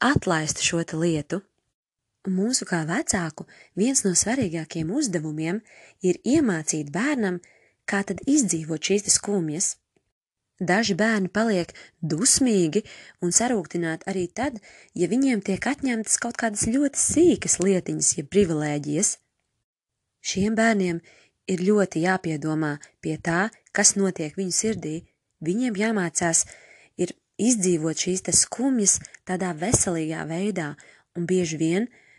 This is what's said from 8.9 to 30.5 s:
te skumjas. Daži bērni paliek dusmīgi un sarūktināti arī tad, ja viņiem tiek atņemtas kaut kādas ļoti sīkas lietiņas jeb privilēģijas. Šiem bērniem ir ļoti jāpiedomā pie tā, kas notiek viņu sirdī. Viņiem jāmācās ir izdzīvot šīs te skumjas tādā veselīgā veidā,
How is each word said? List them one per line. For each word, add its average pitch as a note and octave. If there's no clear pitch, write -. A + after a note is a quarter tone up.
te -
skumjas. F3+
Daži G3
bērni G#3
paliek G3+
dusmīgi F3+
un F3
sarūktināti E3+
arī F#3+
tad, B3+
ja F3
viņiem A#3+
tiek F#3+
atņemtas A#3+
kaut -
kādas G#3+
ļoti C#4
sīkas -
lietiņas F3
jeb D3
privilēģijas. D3+
Šiem G#3
bērniem G3+
ir F3
ļoti F#3
jāpiedomā D#3
pie D#3
tā, F3+
kas -
notiek F3+
viņu F#3
sirdī. F3+
Viņiem G#3+
jāmācās F3+
ir F3+
izdzīvot F3+
šīs F#3
te F3
skumjas A#3+
tādā F#3
veselīgā E3
veidā, E3+